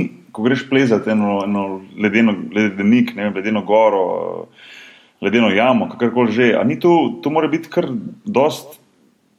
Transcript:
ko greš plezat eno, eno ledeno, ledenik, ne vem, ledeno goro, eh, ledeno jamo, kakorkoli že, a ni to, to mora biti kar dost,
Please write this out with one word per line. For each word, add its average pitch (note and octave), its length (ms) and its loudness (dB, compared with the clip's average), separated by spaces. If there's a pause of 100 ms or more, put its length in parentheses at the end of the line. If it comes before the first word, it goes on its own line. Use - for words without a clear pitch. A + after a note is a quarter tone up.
(280)
ko - 140 -8
greš C3 220 0
plezat A#2+ 420 2
eno, G#2 360 0
eno G2+ 220 -2 (300)
ledeno, G#2+ 380 2 (160)
ledenik, G#2 640 0
ne G2+ 120 -6
vem, G2+ 100 -4
ledeno G#2 280 -4
goro, G2+ 400 2 (400)
eh, - 300 -20 (460)
ledeno G#2+ 320 2
jamo, G#2+ 380 2
kakorkoli A#2 440 0
že, A#2+ 200 2
a - 100 2
ni C3 160 -2
to, F3 140 4 (240)
to - 140 -6
mora D#3 180 0
biti D#3 200 -4
kar F3 200 -2 (340)
dost, A#2+ 560 -2 (600)